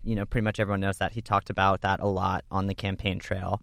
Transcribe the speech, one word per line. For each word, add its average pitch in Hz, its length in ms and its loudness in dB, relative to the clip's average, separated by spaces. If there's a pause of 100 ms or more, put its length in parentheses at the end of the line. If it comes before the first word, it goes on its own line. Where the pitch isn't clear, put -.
you 110 120 -2
know, 104 100 -2
pretty 117 180 0
much 107 160 0
everyone 101 200 0
knows 98 180 0
that. 95 140 -2
He 113 100 -6
talked - 280 0
about 95 300 4
that 98 200 2
a 104 60 0
lot 92 440 0
on 95 160 0
the 98 80 0
campaign 95 460 -2
trail. 95 420 -2